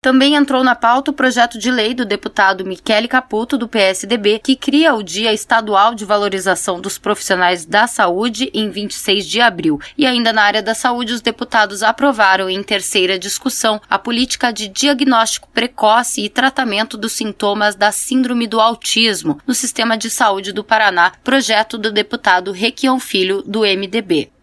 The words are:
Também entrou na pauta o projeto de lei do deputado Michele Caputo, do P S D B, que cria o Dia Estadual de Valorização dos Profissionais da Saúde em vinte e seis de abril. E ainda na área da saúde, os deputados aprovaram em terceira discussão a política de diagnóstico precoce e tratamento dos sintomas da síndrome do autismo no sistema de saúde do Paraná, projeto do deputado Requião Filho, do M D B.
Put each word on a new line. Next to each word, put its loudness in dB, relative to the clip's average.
Também 4
entrou 2
na 2
pauta 2
o -4
projeto 0
de -2
lei 0
do -4
deputado 0
Michele -2
Caputo, -2
do -4
P -2
S 0
D 0
B, 2
que 0
cria 2
o -4
Dia -2
Estadual 2
de -8
Valorização 0
dos -8
Profissionais 0
da 2
Saúde -2
em -2
vinte -8
e -10
seis -2
de -2
abril. 2
E 4
ainda 0
na 2
área 2
da -2
saúde, -2
os -6
deputados -2
aprovaram 2
em -4
terceira -2
discussão -2
a 0
política -2
de -8
diagnóstico 0
precoce 0
e -6
tratamento -2
dos -6
sintomas -2
da 2
síndrome -2
do 0
autismo 0
no -2
sistema -2
de -6
saúde 0
do -4
Paraná, 2
projeto 0
do -2
deputado 0
Requião 0
Filho, -2
do -2
M 0
D -4
B. -2